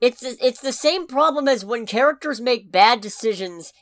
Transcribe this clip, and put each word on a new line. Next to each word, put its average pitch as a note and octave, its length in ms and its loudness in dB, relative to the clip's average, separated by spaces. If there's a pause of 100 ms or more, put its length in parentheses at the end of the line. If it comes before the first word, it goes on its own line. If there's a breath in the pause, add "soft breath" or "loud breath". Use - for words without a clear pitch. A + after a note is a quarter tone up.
It's, A#3+ 220 0
it's B3 380 -2
the C4+ 120 -4
same E4+ 340 0
problem C#4+ 400 0
as A#3 180 0
when A3+ 200 -6
characters C4+ 560 0
make A#3 300 -2
bad G#3+ 300 6
decisions F#3+ 800 -6